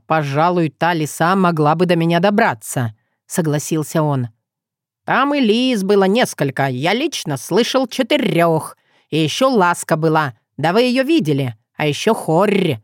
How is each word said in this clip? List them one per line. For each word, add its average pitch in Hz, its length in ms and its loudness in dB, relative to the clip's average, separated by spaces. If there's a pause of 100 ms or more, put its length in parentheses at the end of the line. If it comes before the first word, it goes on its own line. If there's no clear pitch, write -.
пожалуй, 156 640 0
та 170 240 -2
лиса 160 420 -2
могла 160 400 2
бы 175 100 0
до 175 100 2
меня 170 240 2
добраться», 170 760 -2 (300)
согласился 156 800 -2
он. 135 260 -2 (760)
«Там 254 280 0
и 294 60 0
лис 240 440 0
было 196 200 2
несколько, 185 640 0
я 135 260 -2
лично 240 440 -4
слышал 240 500 0
четырех. 170 880 0 (320)
И 151 80 -2
еще 160 320 0
ласка 175 480 2
была, 156 380 0 (220)
да 160 160 0
вы 233 100 4
ее 254 200 2
видели, 147 520 0 (200)
а 151 120 -2
еще 151 260 0
хорь. 185 720 0